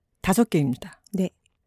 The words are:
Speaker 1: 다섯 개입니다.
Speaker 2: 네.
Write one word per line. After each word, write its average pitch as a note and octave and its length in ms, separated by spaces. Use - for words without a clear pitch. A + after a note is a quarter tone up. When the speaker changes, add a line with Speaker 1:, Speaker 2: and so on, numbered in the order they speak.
Speaker 1:
다섯 G#3 280
개입니다. - 520
Speaker 2:
네. F#3 160